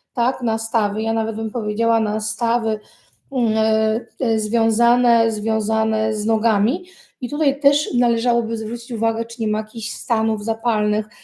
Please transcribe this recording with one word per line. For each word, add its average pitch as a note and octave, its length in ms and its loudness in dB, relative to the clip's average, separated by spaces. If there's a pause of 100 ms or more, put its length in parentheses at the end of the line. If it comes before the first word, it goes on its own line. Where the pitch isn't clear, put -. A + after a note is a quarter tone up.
(140)
Tak, B3+ 280 0
na A3+ 160 0
stawy. G#3+ 440 -2
Ja A3+ 120 -2
nawet A3 220 -2
bym A3 160 -4
powiedziała A3+ 480 0
na G#3+ 200 0
stawy, A3 600 -2 (520)
mm, A#3 260 0 (640)
e, A3+ 200 0
związane, A3+ 920 2
związane A3 840 -2
z G#3 100 -2
nogami. A3 600 2 (360)
I B3 80 -6
tutaj D4 300 0
też D4 340 2
należałoby A#3 640 0
zwrócić A3 340 -8
uwagę, A3+ 340 -2
czy A3+ 160 -8
nie A3 60 0
ma G#3+ 100 0
jakichś A3 320 -8
stanów A3 540 -2
zapalnych, G#3+ 640 0 (180)